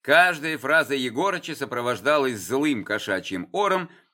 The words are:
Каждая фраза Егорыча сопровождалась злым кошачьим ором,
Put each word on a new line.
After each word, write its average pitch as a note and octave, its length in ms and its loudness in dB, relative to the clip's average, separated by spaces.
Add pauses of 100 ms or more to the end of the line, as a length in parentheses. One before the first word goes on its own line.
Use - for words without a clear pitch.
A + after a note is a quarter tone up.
Каждая D#3+ 560 4
фраза C#3 380 2
Егорыча C#3+ 600 -2
сопровождалась B2 800 0
злым B2+ 460 -2
кошачьим F#2+ 680 -4
ором, F#3+ 400 0 (240)